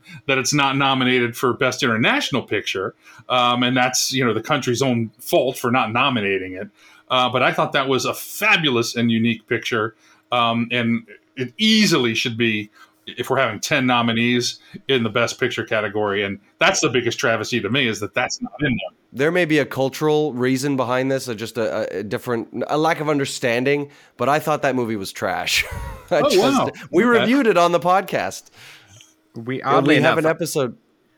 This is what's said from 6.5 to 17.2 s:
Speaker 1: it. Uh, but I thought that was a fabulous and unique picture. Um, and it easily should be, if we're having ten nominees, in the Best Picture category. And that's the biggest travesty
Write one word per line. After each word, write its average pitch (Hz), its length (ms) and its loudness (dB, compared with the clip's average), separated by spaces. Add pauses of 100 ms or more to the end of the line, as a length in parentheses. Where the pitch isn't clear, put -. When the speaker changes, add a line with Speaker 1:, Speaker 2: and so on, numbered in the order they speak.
Speaker 1:
it. 101 160 -10 (400)
Uh, 127 200 2
but 123 140 2
I 160 80 4
thought 160 220 -2
that 139 160 0
was 127 160 0
a 120 80 -2
fabulous 156 800 0
and 117 160 0
unique 113 360 0
picture. 113 480 -2 (360)
Um, 117 400 0
and 117 340 -2 (300)
it 127 220 -8
easily 170 580 2
should 117 220 -4
be, 110 320 0 (380)
if 113 240 -8
we're 131 80 2
having 110 200 -2
ten 135 280 0
nominees, 120 720 0 (280)
in 131 160 2
the 110 60 -2
Best 113 300 -2
Picture 120 240 -2
category. 104 600 -2
And 98 160 -6 (200)
that's 185 220 2
the 151 80 0
biggest 117 280 -2
travesty 113 420 -2